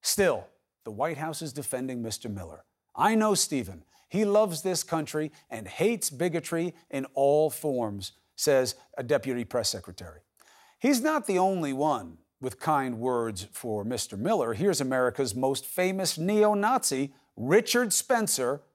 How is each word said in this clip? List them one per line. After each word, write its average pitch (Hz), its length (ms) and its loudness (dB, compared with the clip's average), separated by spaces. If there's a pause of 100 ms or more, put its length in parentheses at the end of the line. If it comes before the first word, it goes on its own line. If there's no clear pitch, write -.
Still, 147 440 2 (380)
the 117 60 -10
White 135 280 -2
House 156 240 -6
is 151 100 -8
defending 127 500 -6
Mister 113 260 -8
Miller. 87 360 -10 (300)
"I 208 200 4
know 214 200 4
Stephen. 107 500 -2 (240)
He 208 160 0
loves 202 380 2
this 185 200 -2
country 156 480 -4 (180)
and 110 200 -10
hates 208 420 0
bigotry 165 640 -2 (160)
in 135 140 -4 (100)
all 143 360 4
forms," 113 640 -4 (220)
says 131 400 2 (220)
a 135 60 -8
deputy 123 420 0
press 117 240 -2
secretary. 87 520 -10 (580)
He's 262 220 2
not 311 260 0
the 190 120 2
only 180 340 2
one 131 460 -2 (220)
with 131 180 -6
kind 135 400 0
words 113 540 -2
for 107 320 -6
Mister 113 320 -4
Miller. 123 380 0
Here's 165 260 2
America's 127 540 0
most 135 320 0
famous 185 500 -2
neo-Nazi, 202 960 2 (240)
Richard 214 560 4
Spencer 147 680 0 (120)